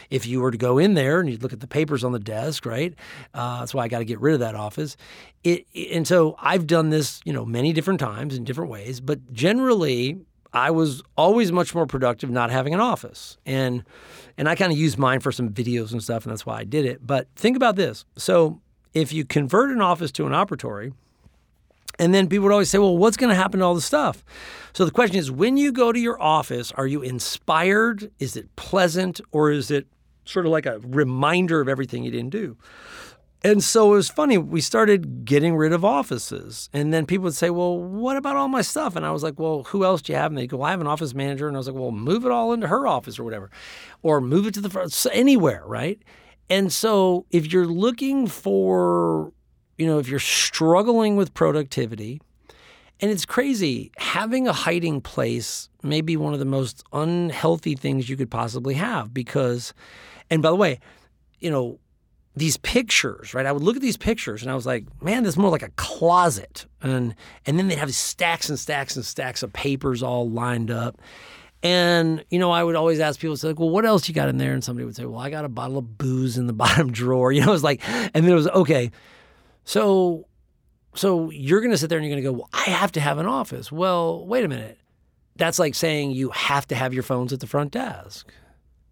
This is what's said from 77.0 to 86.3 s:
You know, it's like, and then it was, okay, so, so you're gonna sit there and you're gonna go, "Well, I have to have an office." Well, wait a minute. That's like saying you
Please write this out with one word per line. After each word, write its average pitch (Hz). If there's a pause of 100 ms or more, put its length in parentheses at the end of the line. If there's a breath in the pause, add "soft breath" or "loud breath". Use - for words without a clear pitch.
You 143
know, 208
it's 156
like, 143
and 202
then 180
it 175
was, 156
okay, 139 (720 soft breath)
so, 190 (680)
so 170
you're 151
gonna 233
sit 151
there 165
and 151
you're 143
gonna 135
go, 135
"Well, -
I -
have 190
to 160
have 147
an 170
office." 214
Well, 170
wait 233
a 170
minute. 113 (580)
That's 165
like 156
saying 147
you 127